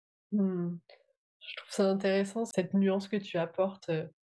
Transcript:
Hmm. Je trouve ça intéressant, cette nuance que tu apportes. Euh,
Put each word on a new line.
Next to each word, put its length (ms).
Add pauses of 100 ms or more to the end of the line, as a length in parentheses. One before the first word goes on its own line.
(320)
Hmm. 440 (720)
Je 60
trouve 160
ça 180
intéressant, 560
cette 300
nuance 320
que 100
tu 220
apportes. 520
Euh, 180 (140)